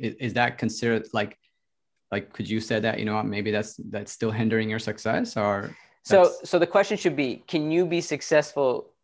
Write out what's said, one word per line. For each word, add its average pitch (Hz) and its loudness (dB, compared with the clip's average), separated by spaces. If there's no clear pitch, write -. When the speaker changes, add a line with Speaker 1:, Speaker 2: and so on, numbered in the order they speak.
Speaker 1:
i-, 110 -6
is 117 -4
that 120 2
considered 113 0
like, 104 -4
like, 101 -6
could 98 -8
you 110 -2
say 110 -2
that, 110 0
you 110 -4
know, 107 -2
maybe 104 -4
that's, 104 -2
that's 104 -8
still 113 -4
hindering 110 0
your 110 -2
success 110 -2
or 101 0
Speaker 2:
So, 190 8
Speaker 1:
that's - 0
Speaker 2:
so 180 2
the 170 6
question 196 2
should 165 0
be, 135 -2
can 156 -2
you 175 2
be 170 0
successful 147 0